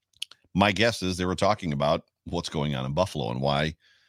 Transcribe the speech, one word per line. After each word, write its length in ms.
My 160
guess 320
is 140
they 80
were 100
talking 380
about 300
what's 240
going 240
on 120
in 80
Buffalo 380
and 100
why 340